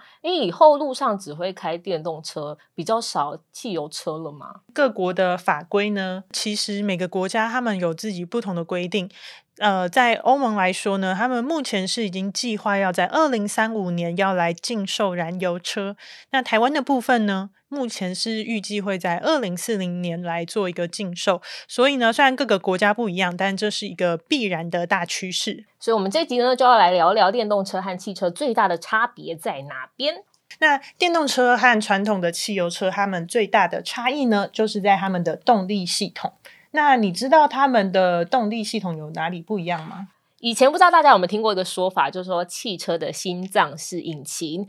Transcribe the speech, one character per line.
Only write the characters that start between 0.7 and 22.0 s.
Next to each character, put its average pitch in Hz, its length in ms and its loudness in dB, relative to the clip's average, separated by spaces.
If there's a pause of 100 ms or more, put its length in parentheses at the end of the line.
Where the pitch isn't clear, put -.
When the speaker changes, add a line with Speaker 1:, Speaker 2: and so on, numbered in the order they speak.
Speaker 1:
路 277 160 -4
上 240 240 -2
只 190 160 -12
会 180 200 -6
开 175 240 -6
电 175 260 -6
动 160 180 -8
车， 151 360 -10 (180)
比 170 80 -8
较 226 160 -2
少 160 380 -4 (160)
汽 - 180 -10
油 156 160 -4
车 - 300 -8
了 160 160 -10
吗？ - 300 -20 (100)
Speaker 2:
各 277 160 2
国 185 240 -2
的 180 240 2
法 170 260 0
规 208 280 0
呢， 190 420 -4
其 214 200 -4
实 208 300 -4
每 196 140 0
个 180 100 -2
国 185 220 -2
家 220 200 0
他 247 120 -2
们 214 180 -2
有 170 140 0
自 208 180 -8
己 175 140 -8
不 233 160 -4
同 196 120 -6
的 170 120 -4
规 180 200 -4
定。 185 240 -4 (500)
呃， 190 280 2
在 240 280 4
欧 262 220 4
盟 233 180 0
来 185 180 2
说 196 240 -2
呢， 190 180 0
他 220 120 0
们 247 160 -2
目 302 180 -2
前 196 260 -2
是 226 160 -2
已 202 60 -2
经 190 240 -6
计 233 240 -4
划 202 200 0
要 196 140 2
在 180 140 0
二 311 240 2
零 214 180 0
三 220 260 0
五 190 180 -4
年 170 260 -2
要 190 160 2
来 175 180 2
禁 202 340 -6
售 190 280 -2
燃 175 260 -6
油 180 200 -2
车。 202 360 -6 (360)
那 269 100 0
台 240 160 2
湾 247 160 4
的 294 80 0
部 262 180 0
分 226 280 2
呢， 196 240 -2 (160)
目 277 180 -4
前 185 300 -6
是 220 280 -4
预 226 160 -4
计 202 220 -4
会 190 160 -2
在 175 200 -2
二 302 220 0
零 185 160 -4
四 208 220 -4
零 180 240 -4
年 170 180 -4
来 170 240 -4
做 190 240 -4
一 180 40 -4
个 175 160 -4
禁 175 280 -8
售。 175 280 0 (240)
所 247 200 2
以 285 100 0
呢， 233 140 4